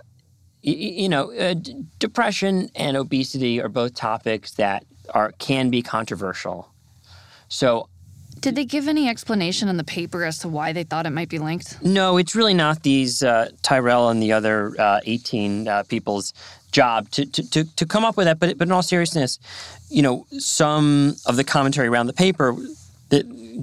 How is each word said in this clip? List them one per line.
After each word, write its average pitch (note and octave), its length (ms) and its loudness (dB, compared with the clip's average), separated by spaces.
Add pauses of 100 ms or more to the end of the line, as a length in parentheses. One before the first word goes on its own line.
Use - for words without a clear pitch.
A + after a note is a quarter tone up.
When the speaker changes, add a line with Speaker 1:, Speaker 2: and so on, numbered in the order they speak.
(640)
Speaker 1:
y-, D3 100 -2
y-, - 20 0
you F#3+ 340 -4
know, C#3+ 240 0
uh, F#3 220 -2
d-, E3 300 -10 (140)
depression G3 800 -2
and C#3+ 200 -2
obesity C3 640 -2
are A2+ 80 -4
both A#2+ 260 -2
topics A2 580 -4
that G2+ 320 0 (280)
are, G#2+ 260 2
can C3 300 0
be A#2+ 140 0
controversial. F#2+ 840 -6 (800)
So A#2+ 400 0 (540)
Speaker 2:
Did B3+ 140 -2
they C#4+ 80 -2
give C#4 240 -4
any D4+ 200 2
explanation G3+ 600 -2
in F#3 80 0
the D#3+ 80 -4
paper F3 400 -6
as D#3+ 140 -4
to F3+ 100 -8
why D#3 240 -4
they F3 100 -4
thought E3 240 -4
it D#3 40 -4
might D#3+ 180 -4
be E3 100 -6
linked? D#3 420 -8
Speaker 1:
No, F#3 360 2
it's F3+ 180 2
really G#3+ 200 4
not D#3+ 280 4
these, C3+ 400 2
uh, A#2 280 4 (120)
Tyrell B2 460 4
and A2+ 120 2
the A2 120 2
other, G#2+ 480 2
uh, G2+ 260 4
eighteen, A2 640 -4
uh, G2+ 160 0
people's G#2 500 -4 (380)
job A#2 380 2
to, C#3+ 140 -2
to, - 260 -8
to, D#3+ 260 -2
to E3 100 -2
come G#3+ 180 0
up A3+ 120 0
with F#3+ 100 2
that. D#3+ 140 2
But, E3+ 180 0
but F3 80 0
in F#3 60 0
all F#3 100 4
seriousness, E3+ 560 0 (520)
you D3+ 120 4
know, B2 240 2 (120)
some D3+ 760 2 (120)
of A#2+ 100 0
the C3+ 80 2
commentary C3+ 420 2
around A#2+ 220 2
the B2+ 60 -6
paper, D3+ 420 2 (540)
the C#3 120 4 (400)